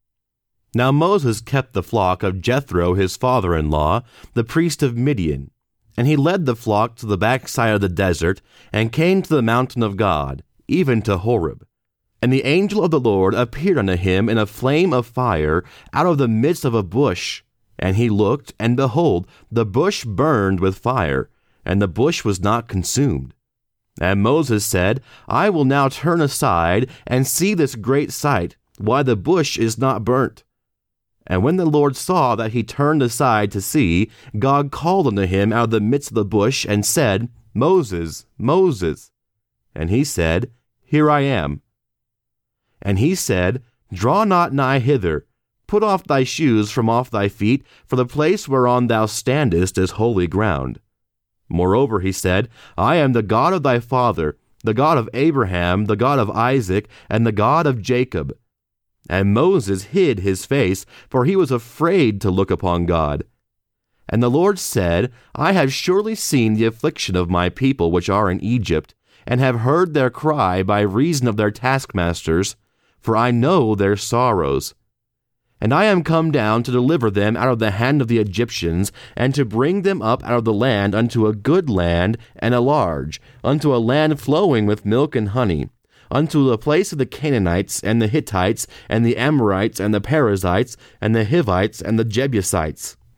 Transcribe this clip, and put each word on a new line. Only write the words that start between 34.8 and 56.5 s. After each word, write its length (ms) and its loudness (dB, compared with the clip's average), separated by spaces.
unto 200 0
him 260 0
out 120 0
of 60 -2
the 100 2
midst 300 -2
of 40 -6
the 100 0
bush 440 0
and 160 0
said, 440 0
"Moses, 760 -2
Moses." 720 0
And 160 -4
he 140 2
said, 460 -2
"Here 260 2
I 120 2
am." 400 -4
And 160 0
he 180 2
said, 460 -2
"Draw 320 0
not 280 2
nigh 260 0
hither. 460 0
Put 160 0
off 220 0
thy 180 0
shoes 480 0
from 180 -2
off 220 -2
thy 180 -2
feet, 360 -2
for 100 -4
the 100 2
place 400 -2
whereon 400 2
thou 200 2
standest 720 0
is 140 0
holy 340 0
ground." 520 -2
Moreover, 520 0
he 120 -2
said, 360 0
"I 180 2
am 160 2
the 100 2
God 300 0
of 120 -2
thy 160 2
father, 560 -2
the 120 0
God 240 2
of 160 -2
Abraham, 720 0
the 100 0
God 240 0
of 100 -2
Isaac, 580 0